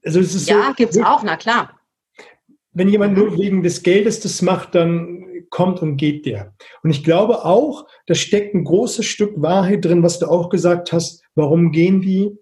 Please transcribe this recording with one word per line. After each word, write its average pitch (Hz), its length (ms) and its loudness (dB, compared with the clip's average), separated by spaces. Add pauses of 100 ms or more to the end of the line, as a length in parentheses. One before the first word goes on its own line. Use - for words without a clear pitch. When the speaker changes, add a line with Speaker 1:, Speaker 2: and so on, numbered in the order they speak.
Speaker 1:
Also 160 160 -4
es 185 160 -4
ist 151 140 -6
Speaker 2:
Ja, 208 180 2
Speaker 1:
so 269 60 -4
Speaker 2:
gibt's 226 240 -2
auch, 214 260 2
na 165 140 -4
klar. 214 420 -4 (960)
Speaker 1:
Wenn 185 140 2
jemand 202 240 2
Speaker 2:
Mhm. 190 60 2
Speaker 1:
nur 202 200 2
wegen 190 240 0
des 170 180 -2
Geldes 214 380 2
das - 240 -4
macht, 180 320 -2
dann 170 500 0 (240)
kommt 180 320 0
und 147 160 -2
geht 147 280 -2
der. 104 280 -8 (300)
Und 160 80 2
ich 139 120 -2
glaube 196 420 2
auch, 233 420 0 (180)
da 170 80 0
steckt 208 400 0
ein 160 120 0
großes 214 400 0
Stück 208 360 -4
Wahrheit 185 440 0
drin, 170 180 4
was 170 160 0
du 160 80 -2
auch 170 220 0
gesagt 175 440 0
hast, - 300 -4 (100)
warum 160 380 2
gehen 185 300 2
die 196 400 -2